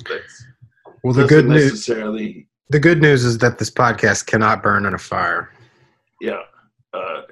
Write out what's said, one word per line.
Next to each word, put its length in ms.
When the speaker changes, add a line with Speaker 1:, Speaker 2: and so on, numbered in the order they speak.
Speaker 1:
That's, 360
Speaker 2:
Well, 100
the 100
Speaker 1:
doesn't 40
Speaker 2:
good 200
news, 240
Speaker 1:
necessarily 760
Speaker 2:
the 100
good 220
news 240
is 140
that 200
this 100
podcast 580
cannot 360
burn 220
in 80
a 40
fire. 540
Speaker 1:
Yeah, 180
uh, 380